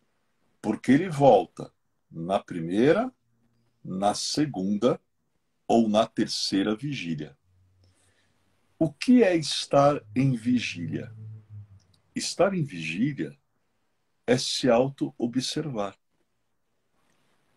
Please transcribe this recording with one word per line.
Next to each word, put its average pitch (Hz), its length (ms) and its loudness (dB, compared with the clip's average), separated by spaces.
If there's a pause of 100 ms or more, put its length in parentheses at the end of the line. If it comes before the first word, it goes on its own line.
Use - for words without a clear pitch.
(600)
porque 107 320 0
ele 175 160 2
volta 123 640 4 (380)
na 90 280 -2
primeira, 113 760 0 (680)
na 98 320 -2
segunda 113 880 -2 (640)
ou 113 220 4
na 107 180 2
terceira - 720 -2
vigília. 85 600 -8 (1400)
O 160 140 0
que 247 300 4
é 180 140 4
estar 143 680 2 (140)
em 131 180 2
vigília? 107 800 -4 (1000)
Estar - 400 0
em 165 100 -2
vigília 85 760 -6 (880)
é 123 100 2
se - 320 -2
auto-observar. 127 1300 -2 (1600)